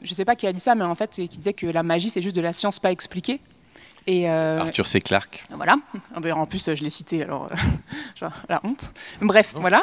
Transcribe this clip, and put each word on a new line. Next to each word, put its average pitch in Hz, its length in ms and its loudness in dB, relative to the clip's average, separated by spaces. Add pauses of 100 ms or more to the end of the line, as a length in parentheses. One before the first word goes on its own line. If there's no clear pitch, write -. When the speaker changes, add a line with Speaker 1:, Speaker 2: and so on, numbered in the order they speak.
Speaker 1:
je - 120 -10
sais 190 100 -2
pas 233 120 4
qui 214 100 -2
a 190 60 2
dit 185 80 -4
ça, 240 160 4
mais 202 80 2
en 170 100 0
fait, 214 160 -4
qui 180 160 -6
disait 170 260 -4
que 180 140 -6
la 165 160 0
magie, 170 280 0
c'est 180 120 -2
juste 185 140 -2
de 175 40 0
la 170 120 0
science 202 260 -2
pas 190 140 2
expliquée. 185 480 -4 (680)
Et, 175 240 2
euh, 160 300 2
Speaker 2:
Arthur 165 260 0
C. - 140 2
Clarke. - 500 0
Speaker 1:
Voilà. 202 260 2 (380)
Ah 170 60 -8
ben, 160 140 -2
en 156 120 -2
plus, 190 260 -6
je 147 80 -4
l'ai 151 100 -4
cité, 156 340 -4
alors, 139 260 -6
euh, - 60 -6 (280)
<laughs> 285 300 -12
genre, 160 180 -8 (160)
la - 140 0
honte. 233 300 -6 (280)
Bref, 208 340 6
Speaker 2:
Non, 156 80 -6
Speaker 1:
voilà. 185 200 6